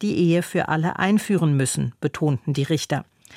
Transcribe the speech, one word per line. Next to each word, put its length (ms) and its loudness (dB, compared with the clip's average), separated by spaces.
die 140 -2
Ehe 260 4
für 240 -4
alle 320 -2
einführen 580 2
müssen, 420 -2
betonten 540 -2
die 100 -2
Richter. 420 -4